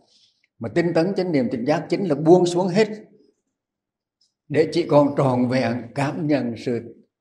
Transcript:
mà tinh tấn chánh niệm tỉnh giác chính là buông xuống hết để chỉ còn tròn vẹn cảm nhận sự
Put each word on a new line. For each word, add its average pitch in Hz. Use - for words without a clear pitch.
mà 117
tinh 165
tấn 170
chánh 185
niệm 131
tỉnh 123
giác 156
chính 185
là 151
buông 170
xuống 180
hết 208
để 156
chỉ 165
còn 143
tròn 127
vẹn 123
cảm 151
nhận 123
sự -